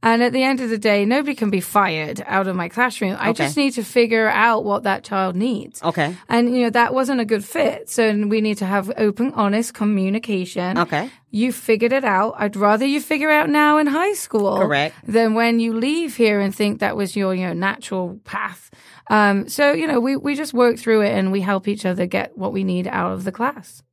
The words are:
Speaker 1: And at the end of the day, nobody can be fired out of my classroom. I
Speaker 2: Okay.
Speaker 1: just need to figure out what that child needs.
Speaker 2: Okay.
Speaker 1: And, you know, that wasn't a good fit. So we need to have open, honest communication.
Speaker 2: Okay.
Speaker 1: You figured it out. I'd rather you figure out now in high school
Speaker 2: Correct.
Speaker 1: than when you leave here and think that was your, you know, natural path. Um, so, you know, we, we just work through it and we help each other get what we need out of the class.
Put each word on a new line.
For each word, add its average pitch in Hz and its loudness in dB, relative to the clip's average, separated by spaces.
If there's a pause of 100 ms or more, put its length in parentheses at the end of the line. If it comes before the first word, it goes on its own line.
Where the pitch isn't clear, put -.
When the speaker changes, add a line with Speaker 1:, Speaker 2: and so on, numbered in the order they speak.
Speaker 1:
And 233 4
at 240 2
the 262 0
end 262 0
of 233 -4
the 220 -2
day, 208 2
nobody 277 0
can 208 -2
be 190 0
fired 160 -2
out 190 0
of 185 -4
my 175 -6
classroom. 226 -2
I 214 0
Speaker 2:
Okay. 226 -2
Speaker 1:
just 277 -2
need 277 2
to 240 -6
figure 226 2
out 220 4
what 202 0
that 196 -2
child 190 -2
needs. 226 -4
Speaker 2:
Okay. 165 -2 (100)
Speaker 1:
And, 240 2
you 247 4
know, 233 0
that 240 2
wasn't 254 0
a 226 0
good 208 -2
fit. - -2
So 226 2 (180)
we 220 2
need 214 0
to 208 -2
have 190 -2
open, 220 0
honest 214 0
communication. 190 -2
Speaker 2:
Okay. 175 -2 (200)
Speaker 1:
You 240 0
figured 233 0
it 269 0
out. 202 2
I'd 208 -2
rather 208 2
you 277 0
figure 311 -2
out 302 4
now 302 4
in 302 4
high 339 0
school 202 0
Speaker 2:
Correct. 151 0 (100)
Speaker 1:
than 226 2
when 233 2
you 226 0
leave 285 -2
here 208 2
and 196 0
think 208 -2
that 202 -2
was 196 -4
your, 190 0
you 185 -2
know, 170 -4
natural 185 -4
path. 202 -10 (400)
Um, 202 4
so, 285 2
you 320 0
know, 285 2
we, 262 0
we 285 -2
just 294 -6
work 240 4
through 220 2
it 202 2
and 190 0
we 196 0
help 190 -2
each 208 -4
other 180 -2
get 190 -4
what 190 -6
we 196 -2
need 180 -2
out 180 -2
of 185 -8
the 190 -4
class. 240 -6 (100)